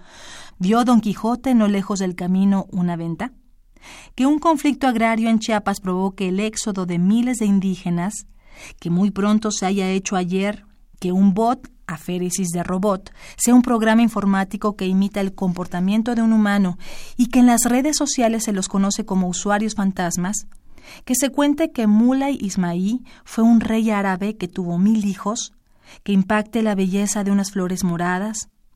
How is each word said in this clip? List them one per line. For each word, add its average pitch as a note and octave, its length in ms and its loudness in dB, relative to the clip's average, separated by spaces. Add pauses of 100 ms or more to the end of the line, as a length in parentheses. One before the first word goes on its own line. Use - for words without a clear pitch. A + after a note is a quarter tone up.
(580)
¿vio A3 260 2
Don A#3+ 160 6
Quijote A#3+ 540 -2
no G#3+ 140 4
lejos G3+ 320 -2
del F#3 160 -4
camino F#3+ 560 0
una F3 240 -2
venta? E3 340 -8 (840)
Que B3+ 120 0
un D4 120 2
conflicto D4 480 0
agrario A3+ 440 0
en A3+ 80 4
Chiapas G#3 420 -2
provoque F#3+ 480 -2
el F#3 100 -2
éxodo G#3 460 -4
de F3 140 -2
miles A3+ 400 2
de G#3+ 80 0
indígenas, F#3 800 -2 (520)
que E3 120 -6
muy F#3+ 200 2
pronto G#3 400 0
se G3+ 140 -4
haya F#3+ 240 0
hecho F#3+ 280 -2
ayer, F#3+ 500 -4 (320)
que F3+ 140 -4
un F#3+ 200 6
bot, A3+ 340 0 (200)
aféresis F3 640 -6
de E3+ 120 -4
robot, F#3+ 480 -4 (280)
sea A#3+ 160 4
un B3 80 10
programa A3 400 2
informático G3+ 720 0
que F#3+ 100 -4
imita G3 360 0
el G3 120 -4
comportamiento F#3+ 800 -2
de A3+ 60 0
un A3+ 140 4
humano G3+ 420 2 (400)
y B3 120 2
que C4 100 2
en B3 80 8
las A#3 180 4
redes C4 320 0
sociales A3+ 480 0
se G#3+ 80 -2
los F#3+ 160 -4
conoce G3 380 0
como F#3 220 0
usuarios G#3 480 -2
fantasmas, F#3 720 -2 (600)
que B3+ 80 -2
se C#4 160 0
cuente D4 420 0
que A3+ 140 -2
Mulay B3+ 520 4
Ismaí F#3 640 -4 (220)
fue - 200 0
un A#3 160 6
rey A3 300 0
árabe G3+ 460 -2
que F#3+ 100 -6
tuvo F3 300 -6
mil G#3 300 2
hijos, G3+ 480 -6 (480)
que G3+ 100 -4
impacte G#3+ 500 0
la G#3+ 120 0
belleza G3 500 -2
de G3 60 -2
unas G3 200 0
flores F#3 320 -4
moradas, F3+ 680 -4 (260)